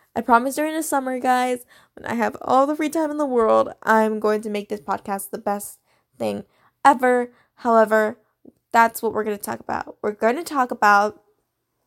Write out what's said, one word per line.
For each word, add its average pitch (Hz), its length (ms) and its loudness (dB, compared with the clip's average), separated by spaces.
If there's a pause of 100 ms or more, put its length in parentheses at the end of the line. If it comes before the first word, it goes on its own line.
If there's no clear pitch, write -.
(140)
I - 80 -4
promise 247 340 2
during 311 180 -2
the 320 80 -2
summer, 262 380 -4
guys, 254 440 -2 (300)
when - 100 -16
I - 100 -6
have 220 280 -2
all 262 240 2
the 302 80 -2
free 302 160 -4
time 311 220 -2
in 294 40 -8
the 302 80 -2
world, 220 480 2 (120)
I'm 220 340 2
going 214 240 0
to 220 80 -8
make 208 180 -6
this 202 120 -10
podcast 196 500 -8
the 202 80 -10
best 202 400 -6 (400)
thing 214 260 -6 (400)
ever. 247 480 2 (240)
However, 220 640 2 (540)
that's 233 300 2
what 220 100 -4
we're 214 120 -4
gonna 208 140 -6
talk 226 220 -10
about. - 420 -8
We're 208 100 -2
gonna 240 300 -2
talk 269 300 -2
about 208 500 2 (640)